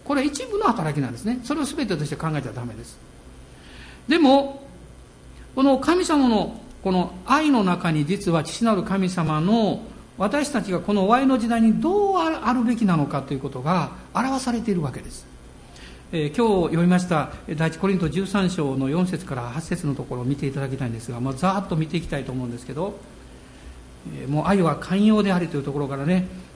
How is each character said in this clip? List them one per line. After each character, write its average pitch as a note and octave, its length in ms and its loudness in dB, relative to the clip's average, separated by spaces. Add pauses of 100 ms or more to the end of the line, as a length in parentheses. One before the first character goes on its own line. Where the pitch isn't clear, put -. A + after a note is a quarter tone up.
こ C#4+ 100 -2
れ C#4 100 2
一 D4+ 220 -2
部 G#4 120 -4
の G#4+ 80 2
働 D#3 280 0
き C#3+ 80 0
な B2 60 -2
ん B2+ 40 -8
で A#2 60 -10
す - 60 -8
ね。 B3 180 -2
そ D4 120 -2
れ D#4 80 -2
を - 20 -2
全 C4+ 220 -4
て F3+ 100 -2
と D3+ 80 -2
し C#3 40 -4
て D3 80 -6
考 E3 180 -4
え C#3+ 80 -2
ち B2 60 -6
ゃ A2 40 -10
ダ A#2+ 120 -8
メ A#2 100 -8
で A#2 100 -14
す。 - 140 -20 (1120)
で D#4+ 100 4
も、 C#4 480 4 (880)
こ C4 80 0
の C4+ 160 6
神 E4+ 260 2
様 C#4 240 4
の G#3 320 0 (220)
こ F#3+ 100 2
の F3+ 200 2 (140)
愛 D4+ 240 4
の A#3 140 4
中 F3+ 260 2
に、 D3+ 140 2
実 F#3 260 -2
は D#3+ 140 2
父 - 200 -4
な A3 100 4
る F3+ 80 0
神 F#3+ 260 0
様 D#3 320 0
の、 G3+ 420 2 (360)
私 C4 320 0
た A3 120 0
ち G3+ 80 -6
が F3 100 0
こ G#3 120 -2
の G3 120 2
終 G3+ 60 4
わ B3+ 100 6
り C#4 60 2
の C4 120 4
時 A3+ 100 -2
代 A3+ 140 2
に A3+ 180 4
ど G4 340 2
う - 40 2
あ D#4+ 340 0
る B3 100 2
べ A#3 140 2
き A3+ 80 0
な F3+ 120 4
の C#3+ 100 2
か C#3 160 -4
と C#3 100 -6
い C3+ 60 -2
う - 20 -14
こ C#3 80 -4
と B2+ 140 -8
が D#3 300 0 (220)
表 C4 260 0
さ B3 120 -4
れ A#3 80 -2
て A3 100 -4
い F#3+ 40 2
る E3+ 80 -2
わ B2+ 100 -4
け - 80 -10
で - 100 -14
す。 - 160 -16 (840)
え D3+ 240 -2
ー、 - 20 -14
今 G#3+ 260 4
日 C#3 60 2
読 E3 120 2
み F3 60 4
ま F3+ 120 6
し F3+ 80 -2
た D#3 260 0 (220)
第 D#3+ 140 2
一 D#3+ 80 -8
コ F#3+ 100 -2
リ G3+ 60 2
ン F#3 60 2
ト E3 100 0
十 F#3+ 160 -2
三 F#3+ 240 0
章 C#3+ 300 -2
の C3+ 100 0
四 F3 200 2
節 - 180 -6
か C#3 80 -8
ら B2 80 -6
八 A#2+ 180 -6
節 E3+ 260 -4
の C#3 80 0
と B2+ 100 -6
こ C3 100 -8
ろ B2 80 -4
を - 20 -4
見 C#3 120 0
て A#2+ 100 -4
い C3 60 -2
た C#3+ 80 -4
だ C#3 100 -2
き C3 80 -6
た C3+ 80 -4
い - 20 -2
ん A2+ 60 -4
で A2+ 60 -8
す B2+ 120 -10
が、 A#2+ 80 -6
ま C3+ 120 -2
あ、 - 20 -6
ざ F3+ 160 0
ー G3 100 0
っ F#3+ 80 -6
と E3+ 80 -2
見 D#3+ 100 0
て E3 120 -2
い - 20 -6
き - 80 -8
た D3 100 -4
い B2 60 -6
と B2+ 80 -8
思 B2+ 140 -4
う - 20 -6
ん - 20 -8
で A#2 80 -8
す - 60 -16
け C3+ 80 -10
ど、 G3 260 -6 (1200)
え C3+ 80 -10
ー、 B2 60 -10
も D3+ 140 0
う - 20 -4
愛 F#3+ 160 4
は D3 140 2
寛 G3 280 0
容 G#3+ 180 6
で G3 120 2
あ F3+ 40 2
り E3+ 100 -2
と D3 100 -4
い - 20 -4
う - 20 -4
と C#3+ 80 -6
こ C#3+ 100 -2
ろ C#3 60 -2
か C3+ 100 -6
ら C#3 100 -4
ね、 F#3 200 2 (300)